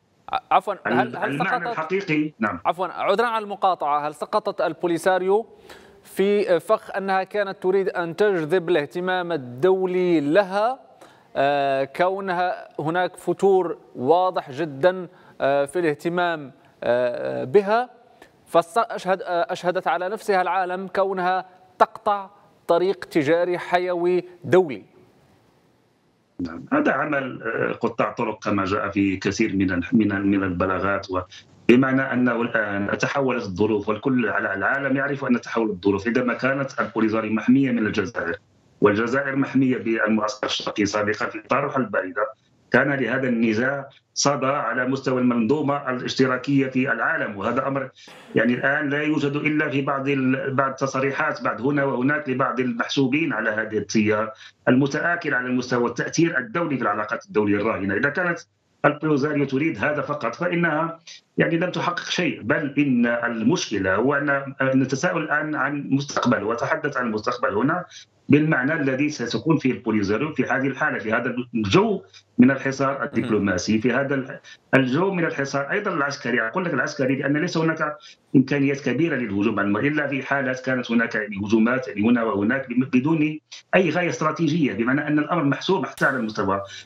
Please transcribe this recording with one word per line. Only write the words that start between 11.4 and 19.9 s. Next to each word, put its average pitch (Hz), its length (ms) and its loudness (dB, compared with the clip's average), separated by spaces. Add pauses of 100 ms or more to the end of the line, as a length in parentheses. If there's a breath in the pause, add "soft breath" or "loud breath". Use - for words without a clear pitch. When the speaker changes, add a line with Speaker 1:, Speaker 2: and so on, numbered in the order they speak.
Speaker 1:
كونها 180 840 -2 (120)
هناك 170 380 -2
فتور 180 600 2 (180)
واضح 175 560 2
جدًا، 160 560 0 (340 loud breath)
آه، 143 240 4
في 180 140 -4
الاهتمام، 165 720 0 (320 soft breath)
آه، 127 600 0
بها، 208 460 2 (640 loud breath)
فالس-، 170 240 2
أشهد-، 190 440 -2
آه، 170 280 -2
أشهدت 175 380 -2
على 175 220 0